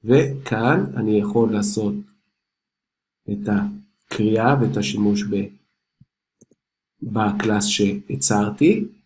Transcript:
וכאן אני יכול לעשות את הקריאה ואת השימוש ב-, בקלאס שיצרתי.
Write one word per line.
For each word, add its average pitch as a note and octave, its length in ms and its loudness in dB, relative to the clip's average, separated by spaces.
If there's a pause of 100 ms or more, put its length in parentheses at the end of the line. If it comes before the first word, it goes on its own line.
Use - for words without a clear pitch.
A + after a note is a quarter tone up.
וכאן B2 800 2 (120)
אני G#2+ 220 2
יכול G#2+ 340 2
לעשות G#2 420 -2 (1400)
את G2+ 160 -8
הקריאה A2 1120 0
ואת G#2+ 160 0
השימוש G#2 460 0
ב-, G2+ 240 -4 (1600)
בקלאס G#2 640 -2
שיצרתי. G#2 1200 0 (220)